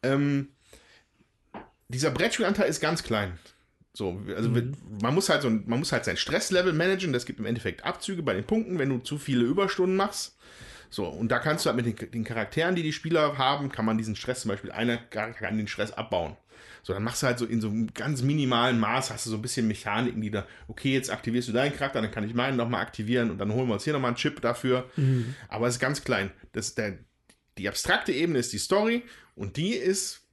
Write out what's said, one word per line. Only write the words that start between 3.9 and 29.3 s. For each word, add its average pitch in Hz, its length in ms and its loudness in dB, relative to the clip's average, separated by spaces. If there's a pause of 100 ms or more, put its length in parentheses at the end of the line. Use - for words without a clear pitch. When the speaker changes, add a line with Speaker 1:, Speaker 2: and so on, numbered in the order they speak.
Speaker 1:
So, 95 300 -4 (120)
also 110 140 0
Speaker 2:
Mhm. 123 60 2
Speaker 1:
wir, 120 180 0 (300)
man 120 120 4
muss 196 140 2
halt 147 140 4
so 135 60 2
ein, 110 180 2
man 117 140 2
muss - 120 -2
halt 123 120 0
sein 90 120 0
Stresslevel 180 560 2
managen. 180 400 2
Das 123 140 0
gibt - 140 -8
im 110 60 -4
Endeffekt 113 380 -4
Abzüge 175 380 -4
bei 131 100 0
den 95 120 0
Punkten, 214 340 0
wenn 139 100 2
du 131 100 0
zu 147 200 -6
viele 123 260 2
Überstunden 185 520 2
machst. - 420 -2 (500)
So, 98 180 -4
und 85 240 -2
da 123 100 4
kannst 151 260 2
du 156 40 4
halt 113 140 2
mit 113 160 -2
den, - 120 -10
den 117 120 -4
Charakteren, 156 520 0
die 170 60 0
die 156 100 -2
Spieler 151 440 2
haben, 135 340 2
kann 113 140 -2
man 110 140 4
diesen 110 180 -2
Stress - 260 -4
zum 110 80 -2
Beispiel, 98 200 -4
einer 117 260 0
Charakter 110 500 -6
kann 107 120 0
den 104 100 0
Stress 104 240 -4
abbauen. 87 440 -2 (460)
So, 95 120 -4
dann 101 80 -2
machst 117 200 -2
du 147 40 2
halt 120 120 2
so 120 60 0
in 110 160 0
so 110 80 0
einem 107 240 0
ganz 127 300 -2
minimalen 127 580 4
Maß, 117 300 2
hast 107 160 -8
du 113 40 -4
so 110 60 -2
ein 107 60 -4
bisschen 120 260 0
Mechaniken, 107 540 -2
die 107 80 -4
da, 101 160 -4 (220)
okay, - 260 0
jetzt 131 160 0
aktivierst 117 380 -2
du 110 40 -4
deinen 131 240 2
Charakter, 135 240 -2
dann 107 120 -2
kann 110 120 -4
ich 107 80 -4
meinen 127 240 0
nochmal 117 240 0
aktivieren 113 500 0
und 92 80 -6
dann 104 140 0
holen 127 160 2
wir 110 60 2
uns 98 100 -4
hier 156 80 0
nochmal 135 180 0
einen 120 60 -2
Chip 147 240 -2
dafür. 127 560 2
Speaker 2:
Mhm. 131 380 2 (140)
Speaker 1:
Aber 110 180 -2
es 123 80 2
ist 123 60 -4
ganz 139 240 0
klein. 98 260 0 (220)
Das, - 240 -6
der, 101 220 -4 (600)
die 101 100 -2
abstrakte - 440 0
Ebene 151 260 2
ist 120 140 -2
die 104 60 -4
Story 226 440 2 (320)